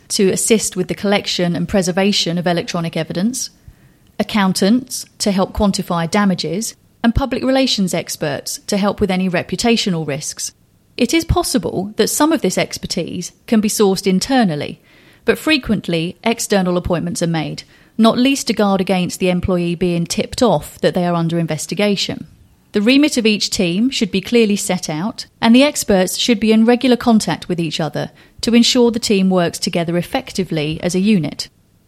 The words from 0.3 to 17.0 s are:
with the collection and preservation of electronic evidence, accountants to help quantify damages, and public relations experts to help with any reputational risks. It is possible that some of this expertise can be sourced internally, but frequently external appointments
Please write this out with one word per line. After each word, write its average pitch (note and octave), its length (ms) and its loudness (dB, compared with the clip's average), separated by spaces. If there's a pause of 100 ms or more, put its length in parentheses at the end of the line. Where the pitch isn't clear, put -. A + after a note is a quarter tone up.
with F#3 100 -2
the E3+ 80 -4
collection F#3+ 600 -2
and F3 100 -4
preservation F#3+ 720 0
of F3 100 -2
electronic E3+ 480 -2
evidence, E3+ 540 -4 (680)
accountants G3+ 880 0 (120)
to G3+ 160 0
help F#3 180 0
quantify F3+ 580 -2
damages, F#3+ 640 0 (300)
and A#3 100 4
public C4 300 -2
relations B3 500 2
experts - 760 -6
to G#3 100 0
help G3 240 0
with G3 100 0
any F#3 180 0
reputational F3+ 800 0
risks. - 460 -8 (420)
It B3 180 0
is E4 120 0
possible G#3 720 -2
that G#3+ 100 2
some D4+ 240 2
of D4+ 100 0
this F#3 160 0
expertise - 760 -6 (120)
can A3+ 140 2
be G#3+ 80 0
sourced G3 400 2
internally, F#3+ 720 0 (460)
but A3+ 120 0
frequently F#3 840 0
external G3 540 0
appointments F3 440 -4